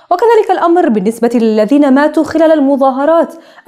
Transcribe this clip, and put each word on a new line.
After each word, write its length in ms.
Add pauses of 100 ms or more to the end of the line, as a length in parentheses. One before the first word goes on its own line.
(100)
وكذلك 400
الأمر 380
بالنسبة 460
للذين 600
ماتوا 300
خلال 280
المظاهرات 800 (340)